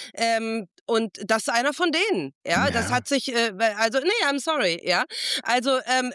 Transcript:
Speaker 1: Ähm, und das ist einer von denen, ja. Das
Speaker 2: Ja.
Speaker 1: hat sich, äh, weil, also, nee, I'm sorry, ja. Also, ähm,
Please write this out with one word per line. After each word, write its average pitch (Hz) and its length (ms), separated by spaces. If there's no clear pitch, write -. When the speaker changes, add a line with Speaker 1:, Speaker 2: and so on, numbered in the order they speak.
Speaker 1:
Ähm, 226 540
und 226 400
das 220 180
ist - 60
einer 247 240
von 339 180
denen, 285 420
ja. 208 260
Das 226 180
Speaker 2:
Ja. - 20
Speaker 1:
hat 247 160
sich, 269 260
äh, 233 240
weil, 214 180
also, 220 240
nee, 381 260
I'm 277 140
sorry, 233 440
ja. 180 220
Also, 254 440
ähm, 254 280